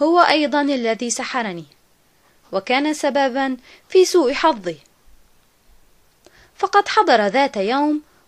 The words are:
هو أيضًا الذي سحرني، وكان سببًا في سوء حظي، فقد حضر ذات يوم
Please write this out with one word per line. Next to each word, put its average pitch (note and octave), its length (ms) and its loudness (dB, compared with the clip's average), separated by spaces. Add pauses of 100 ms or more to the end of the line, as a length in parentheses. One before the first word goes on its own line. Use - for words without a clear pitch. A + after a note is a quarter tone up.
هو E4 180 4
أيضًا D4 420 2
الذي A#3+ 480 -4
سحرني، A3 560 -6 (880)
وكان C4 420 -2
سببًا C4+ 640 -2 (320)
في F#4 160 6
سوء C#4+ 280 2
حظي، G#3 440 -2 (1800)
فقد G4+ 300 0
حضر C4 400 2
ذات A3 300 0
يوم C#4+ 440 -2 (260)